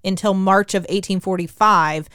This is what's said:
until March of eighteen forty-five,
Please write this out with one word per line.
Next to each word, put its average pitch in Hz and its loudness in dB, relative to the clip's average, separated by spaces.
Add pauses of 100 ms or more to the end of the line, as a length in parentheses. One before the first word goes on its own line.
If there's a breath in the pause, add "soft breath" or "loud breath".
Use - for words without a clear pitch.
until 190 -2
March 190 2
of 185 -2
eighteen 190 -4
forty-five, 175 0